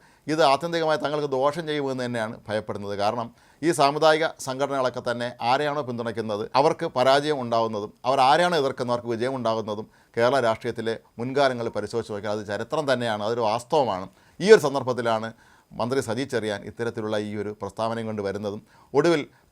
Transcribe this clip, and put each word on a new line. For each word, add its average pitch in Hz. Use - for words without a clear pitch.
ഇത് 160
ആത്യന്തികമായി 156
തങ്ങൾക്ക് 147
ദോഷം 147
ചെയ്യുമെന്ന് 135
തന്നെയാണ് 117
ഭയപ്പെടുന്നത്. 104
കാരണം 113
ഈ 170
സാമുദായിക 156
സംഘടനകളൊക്കെ 131
തന്നെ 120
ആരെയാണോ 143
പിന്തുണയ്ക്കുന്നത് 113
അവർക്ക് 160
പരാജയം 139
ഉണ്ടാവുന്നതും 113
അവർ 135
ആരെയാണോ 170
എതിർക്കുന്നത് 127
അവർക്ക് 117
വിജയം 123
ഉണ്ടാകുന്നതും 110
കേരള 123
രാഷ്ട്രീയത്തിലെ 113
മുൻകാലങ്ങൾ 127
പരിശോധിച്ച് 107
നോക്കിയാൽ 104
അത് 107
ചരിത്രം 127
തന്നെയാണ്, 113
അതൊരു 117
വാസ്തവമാണ്. 113
ഈ -
ഒരു 175
സന്ദർഭത്തിലാണ് 117
മന്ത്രി 120
സജി 117
ചെറിയാൻ 104
ഇത്തരത്തിലുള്ള 110
ഈ -
ഒരു 104
പ്രസ്താവനയും 113
കൊണ്ട് 104
വരുന്നതും 101
ഒടുവിൽ 156